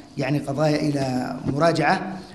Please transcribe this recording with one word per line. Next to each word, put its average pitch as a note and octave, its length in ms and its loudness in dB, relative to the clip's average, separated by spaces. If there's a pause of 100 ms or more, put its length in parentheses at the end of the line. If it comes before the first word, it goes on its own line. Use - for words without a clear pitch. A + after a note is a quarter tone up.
(180)
يعني، C#3 220 0
قضايا D3+ 360 0
إلى C3+ 640 -2 (160)
مراجعة، D#3+ 680 2 (160)